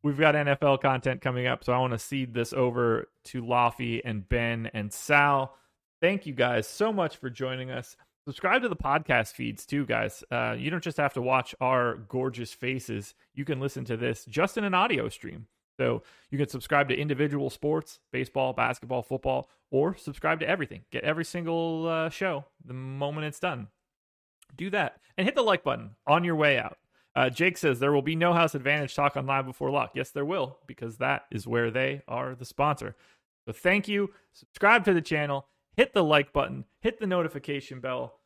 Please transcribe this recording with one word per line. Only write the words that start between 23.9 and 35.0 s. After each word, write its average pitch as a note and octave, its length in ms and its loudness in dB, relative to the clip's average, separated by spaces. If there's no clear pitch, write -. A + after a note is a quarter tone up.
Do F#3 160 -8
that. F#3 300 0
And F#3 80 2
hit C#4+ 100 2
the C#4 80 4
like G3+ 220 2
button A#2 260 -2
on E3 160 6
your E3+ 140 0
way D3 200 4
out. A2+ 200 -4
Uh, C3 140 4
Jake F3 280 2
says, C3 220 2
"There C#3 120 2
will C#3+ 100 4
be D#3 140 -2
no E3+ 180 4
house E3 220 4
advantage C#3+ 400 -2
talk C#3+ 220 2
on C3+ 80 -4
Live C3+ 200 0
Before C3+ 240 -4
Lock." C3+ 240 0
Yes, C3 180 -6
there C#3+ 140 -4
will, D3+ 400 -4
because A#2 320 -12
that C3+ 320 -2
is G#2 160 -6
where A#2 240 0
they C3+ 380 -2
are B2+ 280 -6
the B2 100 -14
sponsor. C#3 500 -2
So A2 80 -10
thank G3 340 2
you. G3+ 260 0
Subscribe G#3 520 4
to G3 80 6
the E3 80 4